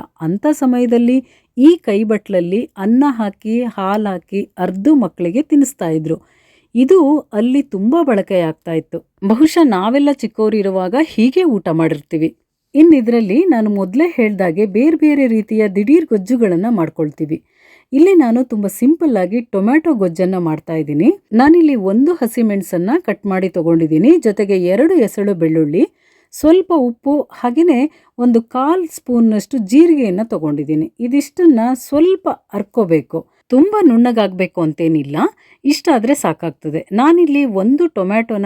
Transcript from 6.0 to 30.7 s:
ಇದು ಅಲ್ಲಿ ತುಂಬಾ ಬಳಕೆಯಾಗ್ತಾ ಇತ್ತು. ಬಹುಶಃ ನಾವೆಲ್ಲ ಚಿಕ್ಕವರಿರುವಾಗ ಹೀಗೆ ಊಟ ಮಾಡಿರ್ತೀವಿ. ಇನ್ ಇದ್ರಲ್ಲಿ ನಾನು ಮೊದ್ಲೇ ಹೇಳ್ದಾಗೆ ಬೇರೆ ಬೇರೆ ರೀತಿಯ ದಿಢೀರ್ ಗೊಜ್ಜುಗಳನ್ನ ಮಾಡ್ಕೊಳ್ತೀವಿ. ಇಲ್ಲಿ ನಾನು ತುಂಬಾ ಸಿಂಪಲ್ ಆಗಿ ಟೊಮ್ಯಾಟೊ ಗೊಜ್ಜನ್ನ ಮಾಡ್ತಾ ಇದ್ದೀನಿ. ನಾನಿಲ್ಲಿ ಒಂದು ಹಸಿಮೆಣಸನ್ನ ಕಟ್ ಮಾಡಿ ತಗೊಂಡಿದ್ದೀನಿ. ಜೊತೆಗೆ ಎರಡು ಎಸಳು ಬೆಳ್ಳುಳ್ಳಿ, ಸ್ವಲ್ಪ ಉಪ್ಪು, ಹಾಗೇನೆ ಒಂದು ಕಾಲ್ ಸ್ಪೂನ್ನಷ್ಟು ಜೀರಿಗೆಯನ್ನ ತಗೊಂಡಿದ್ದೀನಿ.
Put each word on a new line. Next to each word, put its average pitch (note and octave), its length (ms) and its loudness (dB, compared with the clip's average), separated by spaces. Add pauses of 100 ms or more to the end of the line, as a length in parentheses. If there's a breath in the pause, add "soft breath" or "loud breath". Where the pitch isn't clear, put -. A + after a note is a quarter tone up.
ಇದು D4 440 4
ಅಲ್ಲಿ B3 420 -2
ತುಂಬಾ B3+ 420 -2
ಬಳಕೆಯಾಗ್ತಾ F#3 720 -2
ಇತ್ತು. D#3+ 380 -8 (160)
ಬಹುಶಃ D#4 360 2
ನಾವೆಲ್ಲ B3 480 0
ಚಿಕ್ಕವರಿರುವಾಗ G#3 840 -2 (120)
ಹೀಗೆ B3+ 360 0
ಊಟ G#3+ 260 0
ಮಾಡಿರ್ತೀವಿ. D#3+ 680 -2 (380)
ಇನ್ D#4+ 180 6
ಇದ್ರಲ್ಲಿ A#3 520 2
ನಾನು A3+ 240 0
ಮೊದ್ಲೇ G#3 460 -2
ಹೇಳ್ದಾಗೆ G3 500 -2
ಬೇರೆ B3 320 0
ಬೇರೆ C#4+ 300 2
ರೀತಿಯ A3 420 0
ದಿಢೀರ್ A3 360 2
ಗೊಜ್ಜುಗಳನ್ನ G3+ 640 -2
ಮಾಡ್ಕೊಳ್ತೀವಿ. D#3 760 -4 (500 soft breath)
ಇಲ್ಲಿ F4 220 4
ನಾನು B3 280 2
ತುಂಬಾ G#3 240 -4
ಸಿಂಪಲ್ C4+ 500 0
ಆಗಿ F#3+ 240 -2
ಟೊಮ್ಯಾಟೊ B3 520 0
ಗೊಜ್ಜನ್ನ F#3 440 -2
ಮಾಡ್ತಾ D#3+ 360 -4
ಇದ್ದೀನಿ. D#3+ 440 0 (160)
ನಾನಿಲ್ಲಿ D4 420 4
ಒಂದು A3+ 380 0
ಹಸಿಮೆಣಸನ್ನ G#3 760 -4 (100)
ಕಟ್ G#3 260 -6
ಮಾಡಿ F#3+ 240 -2
ತಗೊಂಡಿದ್ದೀನಿ. E3 680 2
ಜೊತೆಗೆ G3+ 480 -2
ಎರಡು A#3+ 280 2
ಎಸಳು G3+ 400 0
ಬೆಳ್ಳುಳ್ಳಿ, D#3+ 540 0 (440)
ಸ್ವಲ್ಪ F4+ 440 2
ಉಪ್ಪು, C4+ 460 -2 (100)
ಹಾಗೇನೆ C#4 720 0 (120)
ಒಂದು A#3+ 240 2
ಕಾಲ್ D#4 460 -2
ಸ್ಪೂನ್ನಷ್ಟು A#3 720 -2
ಜೀರಿಗೆಯನ್ನ A#3+ 640 2
ತಗೊಂಡಿದ್ದೀನಿ. D#3 760 -4